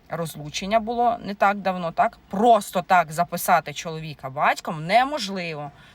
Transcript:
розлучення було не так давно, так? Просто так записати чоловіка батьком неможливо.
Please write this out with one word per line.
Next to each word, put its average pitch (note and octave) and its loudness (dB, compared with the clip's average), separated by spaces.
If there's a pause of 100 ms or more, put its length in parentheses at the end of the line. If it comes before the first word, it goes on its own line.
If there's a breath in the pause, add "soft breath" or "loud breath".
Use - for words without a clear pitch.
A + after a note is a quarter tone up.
розлучення D#3+ -4
було A#3 0
не G3+ -6
так G3+ 2
давно, F3+ -4
так? G3+ 0 (120)
Просто G3+ 4
так E3+ 4
записати E3+ 0
чоловіка D#3+ -10
батьком E3 -2
неможливо. F#3+ 0 (240 loud breath)